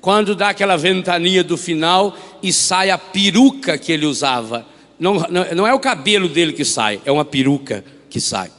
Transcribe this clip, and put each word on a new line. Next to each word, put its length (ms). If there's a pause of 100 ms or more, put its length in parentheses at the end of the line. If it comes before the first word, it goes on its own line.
quando 340
dá 160
aquela 260
ventania 680
do 120
final 600 (260)
e 100
sai 380
a 80
peruca 760
que 160
ele 140
usava. 600 (320)
Não, 160
não, 400
não 120
é 80
o 60
cabelo 480
dele 240
que 120
sai, 400
é 80
uma 120
peruca 600 (240)
que 120
sai. 380